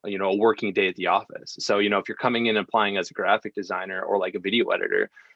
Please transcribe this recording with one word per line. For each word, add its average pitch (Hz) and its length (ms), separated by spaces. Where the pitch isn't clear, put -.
you 101 140
know, 95 140
a 98 40
working 107 380
day 98 160
at 87 80
the 87 100
office. - 500
So, 104 220
you 104 100
know, 104 80
if 95 120
you're 107 80
coming 120 300
in 110 100
applying 101 400
as 90 120
a - 40
graphic 101 420
designer 92 460
or, 98 180
like, 92 160
a 98 40
video 101 280
editor, - 420